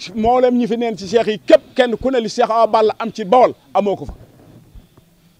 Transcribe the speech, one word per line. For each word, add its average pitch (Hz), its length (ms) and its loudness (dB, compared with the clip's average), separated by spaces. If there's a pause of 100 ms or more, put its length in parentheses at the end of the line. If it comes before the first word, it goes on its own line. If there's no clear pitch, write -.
(160)
mboolem 247 420 2
ñi 240 100 0
fi 214 100 -2
neen 226 200 -6
ci 190 100 -12
Cheikh 220 200 0
yi, 214 120 -4
képp - 360 2
kenn 247 200 0
ku 233 160 -4
ne 254 80 0
li 220 100 -4
Cheikh 233 200 0
Awa 226 180 2
Balla 220 320 2
am 226 120 -6
ci 220 120 -10
Bawal, 196 300 4 (200)
amoo 196 220 0
ko 147 100 -12
fa. - 80 -14 (1300)